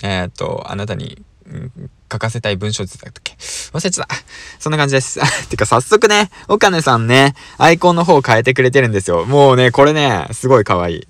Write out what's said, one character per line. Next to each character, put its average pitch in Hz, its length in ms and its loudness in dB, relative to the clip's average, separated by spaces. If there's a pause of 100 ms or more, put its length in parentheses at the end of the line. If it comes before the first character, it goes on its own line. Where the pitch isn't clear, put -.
え 95 220 -4
ー 90 40 -8
っ - 20 -16
と、 - 360 -8
あ - 100 -12
な 101 80 -8
た 107 100 -8
に、 - 280 -12 (240)
う - 20 -20
ん、 - 240 -14 (400)
書 113 60 -6
か 113 100 -6
せ 117 140 -8
た 107 80 -4
い 101 60 -4
文 104 180 -6
章 104 100 -6
術 - 140 -14
だ - 100 -20
っ - 60 -20
た - 60 -20
っ - 40 -20
け？ - 100 -16 (380)
忘 170 100 -6
れ 185 80 -2
ち - 80 -4
ゃ - 60 -6
っ - 20 -8
た。 - 80 -8 (440)
そ - 100 -6
ん 156 40 -2
な 156 40 0
感 143 120 0
じ 135 60 0
で 131 60 2
す。 - 180 -6 (140)
<laughs> - 160 -8
て - 80 -8
か、 110 80 -2
早 143 160 0
速 214 280 2
ね、 208 220 0 (160)
お 208 120 0
金 190 240 0
さ 127 160 2
ん 113 80 -4
ね、 135 280 4 (220)
ア 151 140 4
イ 165 80 2
コ 175 140 2
ン 170 40 -2
の 170 80 0
方 165 160 4
変 123 160 2
え 113 60 2
て 135 100 0
く 127 80 0
れ 127 100 2
て 135 120 4
る 120 60 2
ん 110 40 -4
で 98 80 0
す - 80 -6
よ。 85 160 0
も 135 300 6
う - 20 2
ね、 127 140 4
こ 139 160 4
れ 151 80 2
ね、 127 380 -2
す 120 140 -6
ご 127 140 4
い 104 40 0
可 95 140 0
愛 87 180 -4
い。 - 140 -16